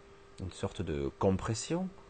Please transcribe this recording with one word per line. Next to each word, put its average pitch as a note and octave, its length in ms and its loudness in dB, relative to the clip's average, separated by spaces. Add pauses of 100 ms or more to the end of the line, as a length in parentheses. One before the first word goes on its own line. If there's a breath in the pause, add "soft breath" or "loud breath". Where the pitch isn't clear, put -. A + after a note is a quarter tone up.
(380)
une F#2 120 -4
sorte - 320 -4
de C#2+ 360 2
compression A2+ 680 4 (220)